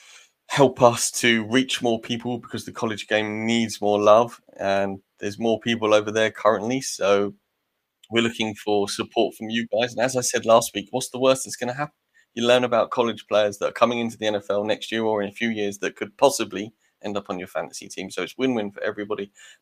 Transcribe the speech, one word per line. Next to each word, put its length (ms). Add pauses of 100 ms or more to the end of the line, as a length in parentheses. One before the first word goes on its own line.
(480)
help 340
us 280
to 400
reach 300
more 180
people 400
because 280
the 60
college 360
game 380
needs 340
more 180
love, 400 (200)
and 420 (180)
there's 200
more 220
people 340
over 160
there 200
currently. 500
So 540 (760)
we're 120
looking 320
for 360
support 440
from 140
you 200
guys. 240
And 100
as 120
I 60
said 240
last 300
week, 160
what's 180
the 100
worst 260
that's 120
gonna 160
happen? 220 (400)
You 120
learn 180
about 260
college 360
players 320
that 100
are 40
coming 280
into 180
the 80
N 80
F 160
L 140
next 280
year 120
or 180
in 80
a 20
few 160
years 300
that 180
could 220
possibly 560 (280)
end 140
up 140
on 80
your 100
fantasy 400
team. 220
So 120
it's 140
win-win 340
for 120
everybody. 500 (300)